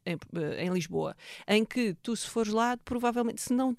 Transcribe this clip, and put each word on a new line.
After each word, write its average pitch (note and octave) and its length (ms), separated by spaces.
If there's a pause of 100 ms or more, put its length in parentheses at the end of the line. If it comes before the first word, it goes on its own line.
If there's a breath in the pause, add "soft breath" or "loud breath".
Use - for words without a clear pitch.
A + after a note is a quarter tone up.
em, E3+ 120 (180)
eh, D#3 300
em F3+ 60
Lisboa, E3 440 (320 loud breath)
em G#3+ 180
que A3+ 300
tu, A#3 200
se - 120
fores A3 240
lá, A#3+ 260
provavelmente, A#3+ 640
se - 120
não, B3+ 260